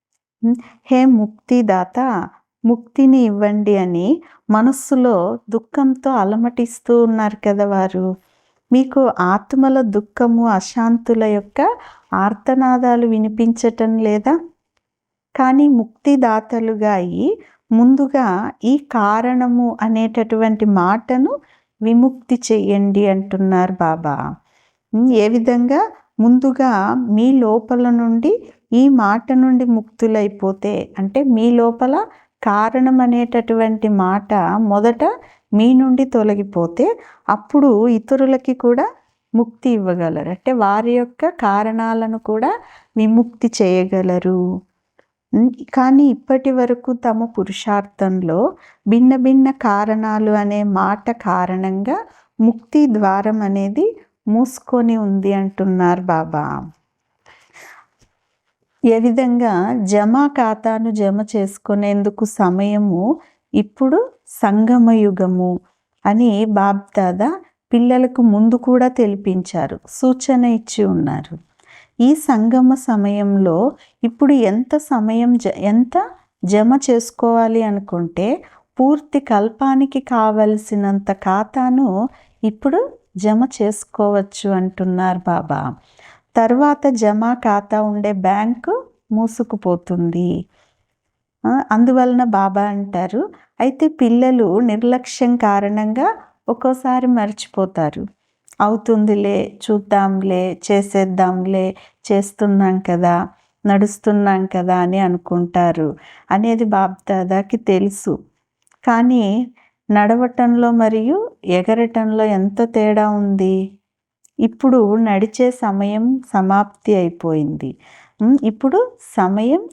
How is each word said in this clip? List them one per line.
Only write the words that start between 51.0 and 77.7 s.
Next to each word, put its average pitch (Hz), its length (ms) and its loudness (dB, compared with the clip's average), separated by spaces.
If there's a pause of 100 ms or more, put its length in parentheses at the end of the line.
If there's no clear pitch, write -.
కారణంగా 190 960 -4 (340)
ముక్తి 233 460 2
ద్వారం 214 560 0
అనేది 202 540 -2 (360)
మూసుకొని 240 640 0
ఉంది 196 360 -2
అంటున్నారు 185 680 -2
బాబా. 160 420 -4 (2500)
ఏ 226 140 4
విధంగా 240 560 0 (300)
జమా 208 420 2
ఖాతాను 226 640 -2
జమ 208 400 -2
చేసుకునేందుకు 202 1000 -2
సమయము 196 720 0 (520)
ఇప్పుడు 262 440 0 (360)
సంగమ 226 560 2
యుగము 185 600 0 (520)
అని 220 260 2 (200)
బాబ్దాదా 196 800 -2 (420)
పిల్లలకు 254 500 2
ముందు 220 340 4
కూడా 247 320 2
తెలిపించారు, 196 880 -4 (120)
సూచన 254 560 0
ఇచ్చి 226 400 -2
ఉన్నారు. 156 500 -4 (640)
ఈ 240 160 2
సంగమ 254 560 2 (100)
సమయంలో 202 800 0 (440)
ఇప్పుడు 269 320 2 (140)
ఎంత 220 240 -2 (100)
సమయం 233 540 0
జ-, 233 200 -4 (120)
ఎంత 240 280 2 (480)
జమ 208 320 2
చేసుకోవాలి 233 840 0
అనుకుంటే 196 640 -4 (500)